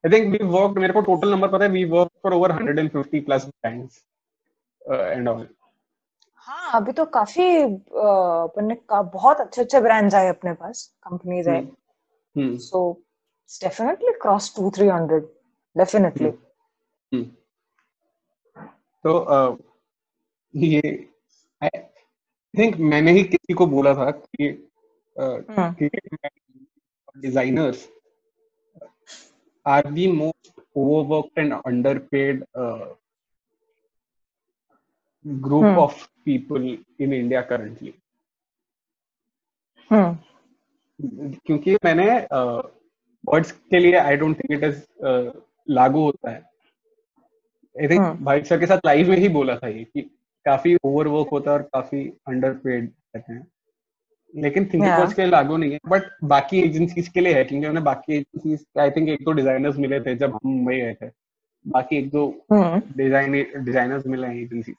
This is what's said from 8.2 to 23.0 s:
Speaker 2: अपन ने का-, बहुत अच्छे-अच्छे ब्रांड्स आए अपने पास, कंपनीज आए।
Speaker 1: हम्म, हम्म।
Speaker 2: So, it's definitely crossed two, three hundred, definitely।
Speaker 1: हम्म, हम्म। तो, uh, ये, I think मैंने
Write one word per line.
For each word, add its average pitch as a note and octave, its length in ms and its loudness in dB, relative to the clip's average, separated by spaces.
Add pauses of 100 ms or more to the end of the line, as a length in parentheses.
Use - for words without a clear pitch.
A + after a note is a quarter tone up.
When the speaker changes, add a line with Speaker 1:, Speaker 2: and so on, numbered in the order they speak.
Speaker 2:
अपन G#3 200 -6
ने A3 100 -4
का-, G3+ 380 -4
बहुत B3+ 280 4
अच्छे-अच्छे B3 400 0
ब्रांड्स G#3+ 340 4
आए F#3+ 140 4
अपने F3 240 -4
पास, F3 520 -16
कंपनीज F3+ 440 -6
आए। E3+ 120 0
Speaker 1:
हम्म, - 840 -12
हम्म। B2 140 -2
Speaker 2:
So, F3 400 -4 (520)
it's - 200 -8
definitely F4 440 -2 (140)
crossed G3+ 320 -2
two, G3 160 -2
three F#3+ 240 2
hundred, D#3+ 240 0 (560)
definitely। F3+ 540 2
Speaker 1:
हम्म, - 0 - (840)
हम्म। A#2+ 100 -4 (1800)
तो, D#3+ 240 0
uh, C3 320 0 (920)
ये, D3+ 520 0 (560)
I - 40 0 (920)
think A3 160 2
मैंने D#3 360 4